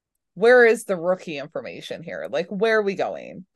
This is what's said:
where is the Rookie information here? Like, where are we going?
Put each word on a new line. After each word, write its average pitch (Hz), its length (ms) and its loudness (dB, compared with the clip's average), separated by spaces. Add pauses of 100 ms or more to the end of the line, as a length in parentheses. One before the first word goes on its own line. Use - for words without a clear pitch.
(360)
where 240 300 6
is 233 200 2
the 196 100 -4
Rookie 170 420 -4
information 120 640 -12
here? 87 300 -12
Like, 160 160 -4
where 220 320 2
are 214 40 0
we 196 120 -2
going? 80 500 -6 (100)